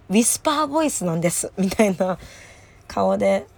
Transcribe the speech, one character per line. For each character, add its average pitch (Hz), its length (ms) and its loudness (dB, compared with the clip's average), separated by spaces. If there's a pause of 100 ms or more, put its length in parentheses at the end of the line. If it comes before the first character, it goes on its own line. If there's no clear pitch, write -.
ウ 180 40 -2
ィ 226 100 6
ス - 160 0
パ 302 260 0
ー - 20 -8
ボ 311 160 0
イ 285 60 2
ス - 160 -6
な 165 100 0
ん 165 60 -2
で 170 80 2
す。 - 240 -6
<laughs> - 40 -12
み 190 120 0
た - 160 2
い 190 100 0
な 185 240 -2 (680)
顔 196 300 0
で 98 300 0 (100)